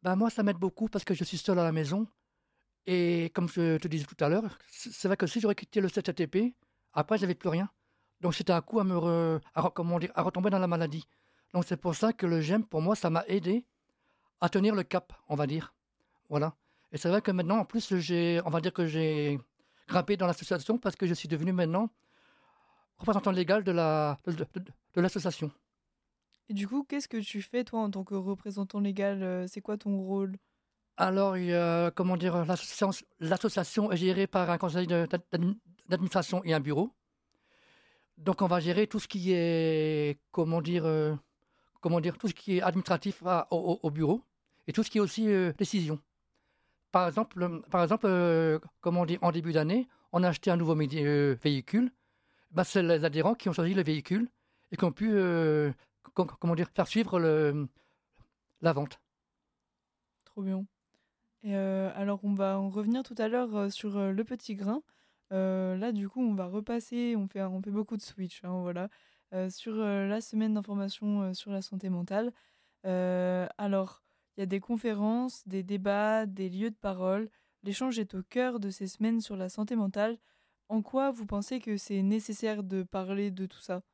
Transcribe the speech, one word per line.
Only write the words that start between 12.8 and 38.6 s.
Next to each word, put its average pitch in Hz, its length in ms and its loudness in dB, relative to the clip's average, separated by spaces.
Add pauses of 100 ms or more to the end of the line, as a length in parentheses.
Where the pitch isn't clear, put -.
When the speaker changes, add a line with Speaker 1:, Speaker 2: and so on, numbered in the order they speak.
Speaker 1:
moi, 196 140 2
ça 180 140 0
m'a 165 180 0
aidé 196 380 0 (760)
à 175 100 2
tenir 202 260 2
le 185 80 0
cap, - 300 -4 (160)
on 151 60 -2
va 139 120 0
dire. 156 260 -6 (560)
Voilà. 147 260 -2 (360)
Et 151 60 -8
c'est 170 120 0
vrai 202 120 4
que 208 100 0
maintenant, 180 280 2
en 196 60 0
plus, 220 320 -2
j'ai, 170 480 2
on 170 40 -2
va 165 120 0
dire 175 120 -2
que 175 120 0
j'ai 151 540 0 (480)
grimpé 180 300 0
dans 185 100 0
l'association 175 500 -2
parce 202 180 -2
que 190 100 -2
je 175 80 2
suis 165 140 -6
devenu 160 240 0
maintenant 180 380 0 (1080)
représentant 202 340 2
légal 185 320 2
de 185 80 0
la, 156 540 2
de, 180 60 -2
de, 160 160 -4 (460)
de 180 80 2
l'association. 165 500 -2 (1000)
Speaker 2:
Et 220 40 -4
du 202 140 -4
coup, 269 160 -2
qu'est-ce 285 240 -6
que 233 100 -6
tu 208 260 -6
fais, 247 200 -2
toi, 226 180 -4
en 208 100 -2
tant 190 120 -6
que 196 120 -6
représentant 196 640 -4
légal ? 196 420 0
Euh, 180 260 -2
c'est 196 140 -10
quoi 214 160 -6
ton 202 220 -2
rôle ? 190 380 -2 (600)
Speaker 1:
Alors, 190 400 2
il 180 80 -2
y 175 80 2
a, 170 380 2
comment 185 260 0
dire, 170 280 2
l'association, 185 440 0 (300)
l'association 190 720 0
est 180 60 0
gérée 185 300 2
par 180 220 0
un 170 80 2
conseil 175 300 0
de, 170 180 2
d'ad-, 175 260 -2
d'admi-, 180 280 0 (280)
d'administration 180 560 0
et 165 100 2
un 151 60 4
bureau. 151 320 0 (1300)
Donc, 180 240 0
on 190 60 2
va 175 120 4
gérer 175 280 2